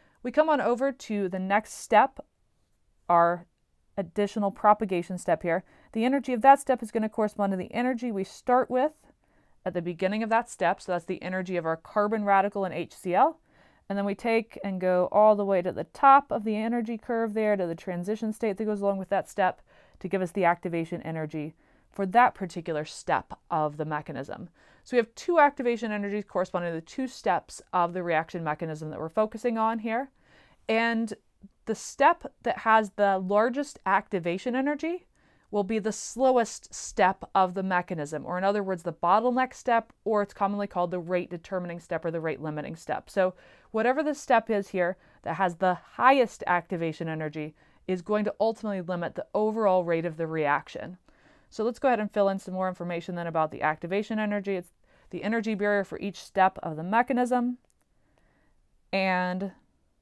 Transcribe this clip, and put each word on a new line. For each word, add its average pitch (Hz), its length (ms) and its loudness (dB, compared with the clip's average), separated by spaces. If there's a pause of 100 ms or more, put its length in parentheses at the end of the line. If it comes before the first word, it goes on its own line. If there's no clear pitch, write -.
(220)
We 247 100 -6
come 311 160 4
on 294 140 2
over 247 280 0
to 208 380 -6
the 185 100 -6
next 196 360 -2
step, - 500 2 (840)
our 170 340 4 (540)
additional 202 520 -2
propagation 190 680 2
step 165 240 0
here. 175 220 0 (280)
The 220 140 -2
energy 262 260 0
of 240 80 -2
that 269 180 10
step 254 240 0
is 220 80 -10
gonna 220 200 -2
correspond 208 400 -2
to 190 80 -2
the - 160 -10
energy 247 360 -2
we 196 140 -4
start - 460 0
with 262 220 0 (760)
at 139 80 -4
the 175 80 -2
beginning 185 400 -2
of 214 80 -4
that 226 180 2
step. 185 320 0
So - 120 -6
that's 175 120 -2
the - 160 -6
energy 185 380 -4
of 160 80 -4
our 160 100 0
carbon 208 480 -2
radical 196 400 4
and 175 80 -4
H - 220 -8
C 175 200 -4
L. 277 240 4 (500)
And 202 100 -4
then 202 80 -2
we 196 80 -2
take 226 500 -2
and 190 160 -6
go 180 320 2
all 214 240 6
the 202 80 -2
way 196 160 2
to 175 100 -2
the 143 140 -6
top 277 460 6
of 214 140 -2
the 214 120 -2
energy 233 400 -4
curve 226 380 -4
there 214 220 2
to 185 100 -2
the 170 80 -4
transition 190 580 -4
state 208 240 -2
that 220 80 -6
goes 208 160 -2
along 202 160 0
with 190 140 -8
that 196 180 0
step - 320 0 (380)
to 185 100 -10
give 190 140 0
us 170 80 -2
the 185 160 0
activation 170 560 -2
energy 160 520 -8 (360)
for 196 160 -6
that 226 280 4
particular 165 520 -6
step - 520 -4 (120)
of 151 260 -2
the 156 80 -6
mechanism. 151 640 -8 (340)
So - 140 -4
we - 20 6
have 226 160 0
two 339 260 2
activation 240 520 2
energies 202 320 -4
corresponding 180 460 -2
to 165 60 -4
the 165 40 -6
two 262 280 -8
steps - 520 -2 (140)
of 175 180 2
the 180 120 -6
reaction 165 380 -2
mechanism 156 480 -6
that - 100 -10
we're 160 100 -8
focusing 226 480 -2
on 220 220 0
here. 233 300 -4 (600)
And 226 420 0 (540)
the 220 80 -2
step - 500 2 (200)
that 240 140 -2
has 220 340 4
the 196 260 2
largest 226 680 0
activation 190 720 0
energy 294 500 -4 (440)
will 202 140 0
be 220 140 -2
the 208 140 -2
slowest - 800 0
step - 640 0
of 185 180 4
the 190 100 -4
mechanism, 170 600 -4
or 180 140 -6
in 185 60 -2
other 208 180 2
words, 190 220 -4
the 170 80 -4
bottleneck 240 600 2
step, 226 400 0 (100)
or 208 200 2
it's 202 100 -6
commonly 202 340 -2
called 180 240 -2
the 180 80 -4
rate 180 300 -2
determining 175 500 -8
step 165 280 -6
or 165 40 0
the 165 120 -4
rate 160 180 -4
limiting 151 340 -6
step. - 360 -8
So 185 240 2 (360)
whatever 247 320 0
the 294 120 0
step 233 340 2
is 202 200 -2
here 180 280 -2 (280)
that 165 100 -4
has 175 220 -2
the 185 180 2
highest 247 720 2
activation 165 600 -2
energy 156 480 -6 (320)
is 185 140 -2
going 208 240 -2
to 202 160 -4
ultimately 220 400 -2
limit 175 340 -6
the - 200 -8
overall 214 500 2
rate 170 220 0
of 156 100 -6
the 165 100 -4
reaction. 156 720 -2 (540)
So 220 140 -6
let's 233 140 -4
go 277 100 0
ahead 233 120 2
and 208 100 -4
fill 196 200 2
in 196 80 -4
some 185 160 -10
more 185 140 -2
information 175 460 -6
then 170 120 -6
about 160 240 0
the - 100 -12
activation 190 580 -2
energy. 208 360 -2
It's 180 180 -8 (380)
the - 120 -10
energy 220 320 -2
barrier 202 300 0
for - 140 -10
each - 260 -8
step 185 380 2
of 156 140 -8
the 160 60 -8
mechanism. 247 760 0 (1300)
And 185 600 -2 (500)